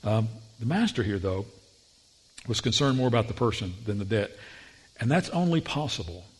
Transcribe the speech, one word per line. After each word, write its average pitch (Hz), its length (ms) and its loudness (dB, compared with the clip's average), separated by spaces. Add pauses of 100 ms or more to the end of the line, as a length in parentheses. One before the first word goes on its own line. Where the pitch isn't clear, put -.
Um, 113 200 2 (300)
the 110 60 -8
master 175 380 2
here, 101 160 0
though, 92 260 -2 (1040)
was 113 140 -2
concerned 135 340 2
more 127 120 4
about 113 200 4
the - 60 -6
person 104 400 0 (100)
than 104 140 -2
the 101 80 -4
debt. 104 240 0 (680)
And 117 120 0
that's 180 180 2
only 170 320 2
possible 90 640 -6 (140)